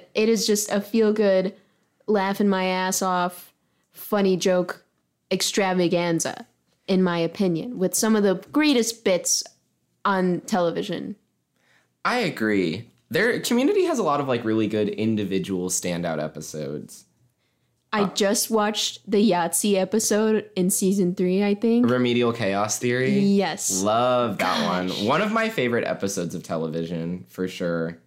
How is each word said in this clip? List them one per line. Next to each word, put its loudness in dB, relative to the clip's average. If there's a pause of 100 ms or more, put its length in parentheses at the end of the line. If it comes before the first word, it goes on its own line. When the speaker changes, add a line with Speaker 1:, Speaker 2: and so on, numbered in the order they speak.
(160)
Speaker 1:
it 2
is 2
just 0
a 0
feel-good, 2 (540)
laughing 2
my 2
ass 0
off, -2 (380)
funny 0
joke 0 (480)
extravaganza, 0 (400)
in 4
my 2
opinion, -2
with 0
some 2
of 4
the 0
greatest 0
bits 0 (600)
on 2
television. -2 (840)
Speaker 2:
I 0
agree. -2 (220)
Their 0
Community 2
has 0
a 0
lot 0
of, -4
like, -2
really 2
good 0
individual -2
standout -4
episodes. -10 (880)
Speaker 1:
I 0
Speaker 2:
Uh, 0
Speaker 1:
just 0
watched -2
the 4 (120)
Yahtzee 2
episode 2
in 2
season 2
three, 0
I 2
think. 2
Speaker 2:
Remedial 2
Chaos -2
Theory? 0
Speaker 1:
Yes. 0
Speaker 2:
Love 2
that 0
Speaker 1:
Gosh. -2
Speaker 2:
one. 0
One 2
of -2
my 0
favorite -2
episodes -4
of -8
television, -6
for -6
sure. -6